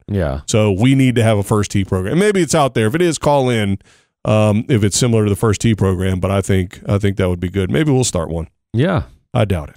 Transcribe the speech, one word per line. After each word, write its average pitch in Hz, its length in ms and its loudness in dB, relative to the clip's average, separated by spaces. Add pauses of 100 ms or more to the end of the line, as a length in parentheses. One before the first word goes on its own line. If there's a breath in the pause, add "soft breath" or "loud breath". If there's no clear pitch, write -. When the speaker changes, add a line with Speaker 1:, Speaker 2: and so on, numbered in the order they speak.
Speaker 1:
Yeah. 78 380 -2
Speaker 2:
So 107 260 2
we 120 220 2
need 131 220 2
to 120 60 2
have 110 160 2
a 101 40 0
First 101 280 -2
Tee 98 140 -2
program. 95 340 -2
Maybe 202 240 2
it's 156 120 -2
out 139 200 2
there. 110 120 2
If 107 80 -2
it 165 80 0
is, 170 160 0
call 139 300 0
in, 104 300 -2 (460 soft breath)
um, 107 440 2
if 117 160 2
it's 101 140 0
similar 113 260 2
to 104 60 2
the 98 60 0
First 107 240 0
Tee 113 140 2
program, 95 460 0
but 92 100 -2
I 98 100 0
think, 95 480 -2
I 101 100 2
think 98 200 -2
that 95 100 2
would 90 120 -2
be 90 100 -4
good. 92 200 -2
Maybe 151 220 0
we'll 127 120 2
start 82 240 -4
one. 80 200 -6 (240)
Speaker 1:
Yeah. 156 320 -2 (280)
Speaker 2:
I 110 120 0
doubt 87 320 -4